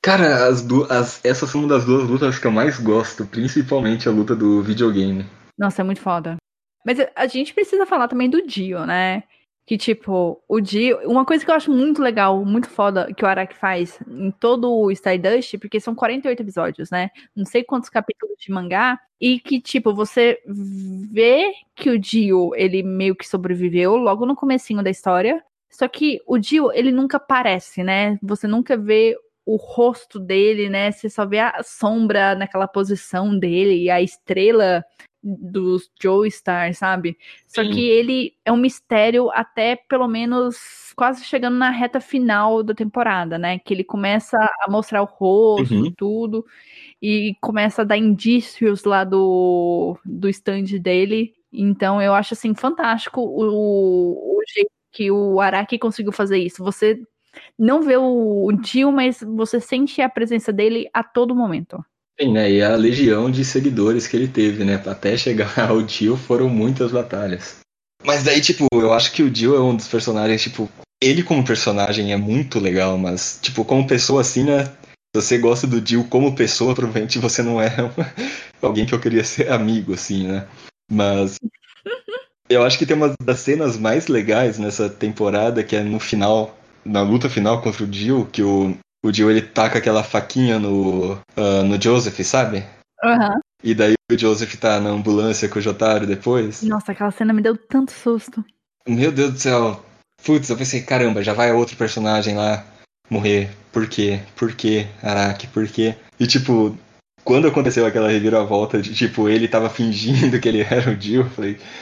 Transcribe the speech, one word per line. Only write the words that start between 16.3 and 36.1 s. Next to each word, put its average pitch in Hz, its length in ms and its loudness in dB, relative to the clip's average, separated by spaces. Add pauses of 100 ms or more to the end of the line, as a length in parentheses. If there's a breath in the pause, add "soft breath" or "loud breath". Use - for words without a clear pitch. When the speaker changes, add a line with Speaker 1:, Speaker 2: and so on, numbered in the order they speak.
Speaker 2:
oito 240 120 -4
episódios, 165 480 -6
né? 180 200 -4 (240 loud breath)
Não 196 100 -6
sei 240 200 -2
quantos 247 240 -6
capítulos - 500 -6
de - 140 -12
mangá, 196 440 -2 (240)
e 247 200 0
que, 262 200 -4
tipo, 226 320 -2
você 233 540 0
vê 202 1040 0 (240)
que - 160 -2
o 233 80 2
Dio, 190 560 2
ele 185 300 0
meio 190 320 -2
que - 100 -18
sobreviveu 180 680 0
logo 226 280 0
no 262 120 0
comecinho 247 480 -2
da 190 60 0
história, 196 520 0 (260)
só 254 200 -2
que 294 380 -2
o 254 120 2
Dio, 277 340 2
ele 254 200 2
nunca 269 240 0
aparece, 214 680 -2
né? 202 400 0
Você 202 240 -4
nunca 240 300 0
vê 220 400 2 (280)
o 220 120 0
rosto 240 640 -2
dele, 202 480 2
né? 202 240 0
Você 208 180 -8
só 208 160 -4
vê 208 140 0
a 233 240 -2
sombra 208 720 0
naquela 190 320 -4
posição 196 680 -2
dele, 180 480 2
e 180 60 2
a 180 100 2
estrela 190 840 2 (440 soft breath)
dos 185 640 -4 (100)
Joestar, 190 760 0